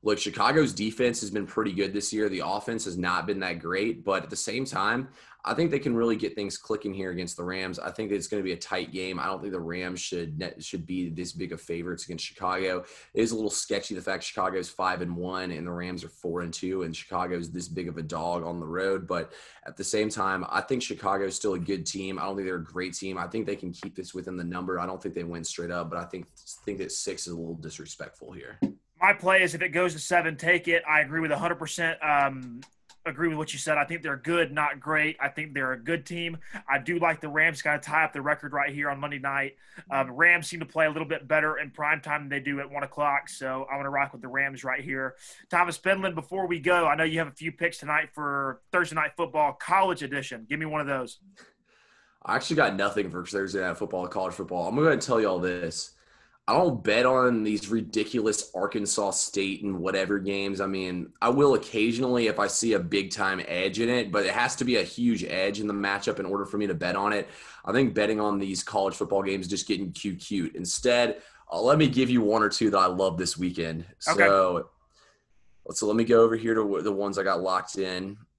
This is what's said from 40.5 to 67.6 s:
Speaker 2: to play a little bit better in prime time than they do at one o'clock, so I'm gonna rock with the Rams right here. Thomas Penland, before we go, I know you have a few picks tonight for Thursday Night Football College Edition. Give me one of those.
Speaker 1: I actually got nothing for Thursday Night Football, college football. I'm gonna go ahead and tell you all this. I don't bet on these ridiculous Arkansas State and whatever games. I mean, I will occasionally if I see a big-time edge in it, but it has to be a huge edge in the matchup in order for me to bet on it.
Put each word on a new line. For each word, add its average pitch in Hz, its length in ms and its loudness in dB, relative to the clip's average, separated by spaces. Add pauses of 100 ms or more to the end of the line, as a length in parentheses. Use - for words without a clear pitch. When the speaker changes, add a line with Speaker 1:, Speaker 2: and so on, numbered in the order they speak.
Speaker 2:
to 156 80 -8
play 160 180 2
a 151 60 2
little 156 160 -4
bit 143 200 -4
better 151 300 4
in 143 140 -6
prime 151 280 0
time 147 220 -2
than 139 80 -10
they 139 120 -2
do 139 180 -2
at 139 100 -8
one 139 140 -4
o'clock, 139 440 0
so 131 440 -6
I'm 139 80 -4
gonna 139 100 -4
rock 139 240 -2
with 123 80 -16
the 135 60 -12
Rams 135 360 -2
right 135 180 -4
here. 135 340 -4 (340)
Thomas 170 300 2
Penland, 190 340 2
before 180 320 -4
we 170 140 -2
go, 170 260 4
I 147 80 4
know 156 100 2
you 160 140 0
have 160 100 0
a 139 40 -12
few 160 200 -10
picks 170 280 -4
tonight 151 340 0
for 139 480 -4 (100)
Thursday 175 220 2
Night 151 240 0
Football 151 360 2
College 180 500 2
Edition. 131 440 -6
Give 147 120 -4
me 160 80 -4
one 151 120 -2
of 147 60 -2
those. 135 320 -4 (1080)
Speaker 1:
I 101 120 0
actually 151 220 0
got 110 180 4
nothing 101 340 0
for 87 160 -8
Thursday 98 360 -2
Night 90 160 -2
Football, 90 320 -4
college 92 260 -4
football. 87 320 -4
I'm 104 80 -2
gonna 143 60 4
go 160 80 6
ahead 147 40 6
and 117 80 0
tell 117 180 2
you 107 80 4
all 92 120 2
this. 90 560 -4 (520)
I 110 60 2
don't 147 300 2
bet 113 220 4
on 127 380 6
these 104 260 0
ridiculous 107 840 0
Arkansas 101 560 0
State 98 520 -2
and 98 160 -2
whatever 95 380 2
games. 98 420 -2
I 98 60 0
mean, 92 560 -4
I 113 80 4
will 139 240 8
occasionally 117 760 2
if 107 120 0
I 101 80 4
see 110 260 2
a 98 60 6
big-time 95 680 0
edge 95 320 0
in 117 80 4
it, 120 240 2
but 101 140 2
it 95 80 2
has 120 240 2
to 131 80 0
be 123 120 4
a 98 60 4
huge 113 400 2
edge 98 360 0
in 107 80 -2
the 104 60 0
matchup 101 460 0
in 95 60 -2
order 98 200 -2
for 104 120 -6
me 104 100 0
to 92 60 0
bet 87 220 0
on 101 180 2
it. 101 160 -2 (340)